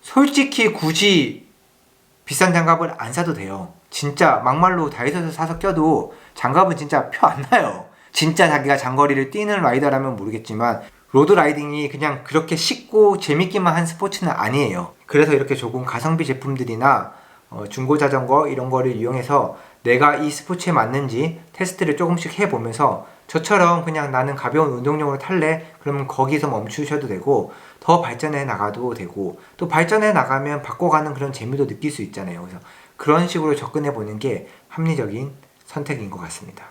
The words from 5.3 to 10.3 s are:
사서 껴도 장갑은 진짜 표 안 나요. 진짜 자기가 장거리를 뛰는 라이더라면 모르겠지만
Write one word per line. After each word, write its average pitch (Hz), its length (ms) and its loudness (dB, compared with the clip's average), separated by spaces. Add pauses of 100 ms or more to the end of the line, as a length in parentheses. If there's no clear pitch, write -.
사서 165 280 -6
껴도 160 560 2 (200)
장갑은 165 420 2
진짜 147 340 -2
표 - 160 2
안 - 240 0
나요. - 360 2 (260)
진짜 165 360 4
자기가 139 280 2
장거리를 135 540 2
뛰는 208 320 -2
라이더라면 135 540 2
모르겠지만 110 680 -4 (300)